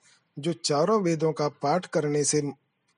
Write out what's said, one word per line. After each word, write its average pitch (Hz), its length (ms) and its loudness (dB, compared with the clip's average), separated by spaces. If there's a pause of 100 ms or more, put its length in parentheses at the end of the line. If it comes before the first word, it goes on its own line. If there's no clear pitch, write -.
(380)
जो 151 140 -4
चारों 165 500 2
वेदों 160 300 0
का 147 160 -2
पाठ 151 380 -2
करने 147 380 0
से 147 260 0 (480)